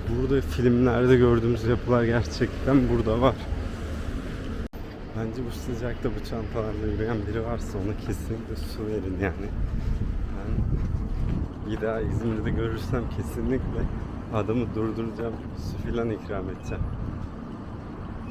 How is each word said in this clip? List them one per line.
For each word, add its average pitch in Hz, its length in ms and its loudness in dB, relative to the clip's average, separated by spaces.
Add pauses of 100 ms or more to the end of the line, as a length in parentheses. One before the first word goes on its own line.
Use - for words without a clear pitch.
burada 131 320 4
filmlerde 123 760 6
gördüğümüz 117 480 6
yapılar 120 400 4
gerçekten 120 840 4
burada 113 320 4
var. 127 140 6 (1800)
Bence 113 320 -4
bu 113 100 -6
sıcakta 120 500 -4
bu 107 220 -4
çantalarla 107 640 -2
yürüyen 110 240 0 (120)
biri 110 160 -2
varsa 113 340 -2
ona 101 180 0 (100)
kesinlikle 110 500 -4
su - 300 -4
verin 95 360 -2
yani. 98 260 0 (880)
Ben 104 140 -4 (1200)
bir 107 100 -4
daha 110 200 0
İzmir'de 113 500 0
görürsem 113 520 -2 (140)
kesinlikle 120 640 -2 (540)
adamı 107 400 0
durduracağım, 110 600 -2 (220)
su - 320 -6
filan 117 220 0
ikram 98 400 -4
edeceğim. 95 340 -6 (1500)